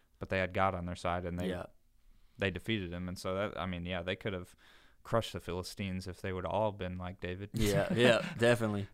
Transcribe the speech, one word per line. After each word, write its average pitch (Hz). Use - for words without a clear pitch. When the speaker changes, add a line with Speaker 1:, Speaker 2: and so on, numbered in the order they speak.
Speaker 1:
but -
they 95
had 90
God 95
on 87
their 87
side, 90
and 87
they, 90
Speaker 2:
Yeah. 87
Speaker 1:
they 98
defeated 90
him. 90
And 90
so 95
that, 101
I 85
mean, 87
yeah, 90
they 92
could 107
have 90
crushed -
the 90
Philistines 92
if 90
they 98
would 90
all 101
been 92
like 90
David. 90
Speaker 2:
Yeah, 101
Speaker 1:
<laughs> -
Speaker 2:
yeah, 117
definitely. 113